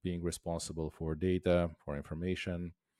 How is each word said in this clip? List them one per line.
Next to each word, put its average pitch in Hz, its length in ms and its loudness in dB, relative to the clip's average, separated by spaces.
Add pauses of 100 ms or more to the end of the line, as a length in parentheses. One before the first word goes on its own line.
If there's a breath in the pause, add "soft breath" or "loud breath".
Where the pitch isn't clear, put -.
being 87 200 -2
responsible 82 640 -4
for 80 260 -2
data, 87 560 4 (140)
for 71 120 -4
information. 87 760 -4 (260)